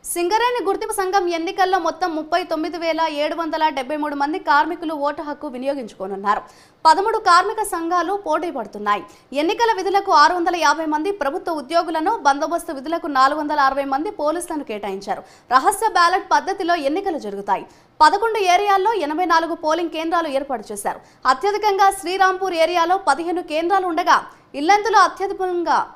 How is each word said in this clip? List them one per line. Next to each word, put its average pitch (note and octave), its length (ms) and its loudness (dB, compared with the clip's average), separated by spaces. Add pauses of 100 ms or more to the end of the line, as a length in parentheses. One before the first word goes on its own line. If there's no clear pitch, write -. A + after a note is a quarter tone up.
(120)
సింగరేణి A4+ 560 0
గుర్తింపు G4+ 320 -2
సంఘం G4 240 2 (140)
ఎన్నికల్లో F#4 480 0
మొత్తం E4 320 -2
ముప్పై D#4 220 -2 (120)
తొమ్మిది D#4+ 320 -4
వేల D#4+ 180 0 (220)
ఏడు D#4+ 160 -2
వందల D#4+ 240 -2 (120)
డెబ్బై C4+ 280 -4
మూడు D4 180 -4
మంది D4+ 160 -2 (100)
కార్మికులు D#4+ 460 0 (140)
ఓటు D4 200 -4
హక్కు D4 280 -10
వినియోగించుకోనున్నారు. G#3 880 -4 (440)
పదమూడు G4 320 4 (100)
కార్మిక G4+ 360 4 (100)
సంఘాలు E4+ 400 -2 (140)
పోటీ D#4 280 -2
పడుతున్నాయి. G#3 480 -4 (380)
ఎన్నికల A4+ 380 2
విధులకు G4 420 0
ఆరు D#4 160 6
వందల F4 260 0
యాభై D#4 300 2
మంది D#4 180 -2 (100)
ప్రభుత్వ E4 400 -4
ఉద్యోగులను, E4 520 0 (140)
బందోబస్తు D4+ 520 -2
విధులకు E4 380 -6
నాలుగు C#4 240 4
వందల D4 260 -2
అరవై C#4 260 0
మంది E4 180 -4 (100)
పోలీసులను D#4 500 -4
కేటాయించారు. G3 520 -6 (320)
రహస్య G#4 340 2 (100)
బ్యాలెట్ F4+ 340 2
పద్ధతిలో F4 440 0 (120)
ఎన్నికలు E4+ 380 -4
జరుగుతాయి. G3 400 -4 (380)
పదకొండు G#4+ 360 2 (140)
ఏరియాల్లో G4+ 380 2 (140)
ఎనభై E4 280 -2
నాలుగు D#4+ 220 0 (100)
పోలింగ్ E4 320 -2
కేంద్రాలు E4 400 -2
ఏర్పాటు C4 320 -6
చేశారు. G3+ 300 -6 (320)
అత్యధికంగా G4 560 2 (120)
శ్రీరాంపూర్ F#4 640 0
ఏరియాలో F4 320 2 (140)
పదిహేను D#4+ 320 -2 (100)
కేంద్రాలు F4+ 400 0
ఉండగా, D#4 260 4 (420)
ఇల్లందులో G4+ 460 4
అత్యధికంగా F4 720 -2 (160)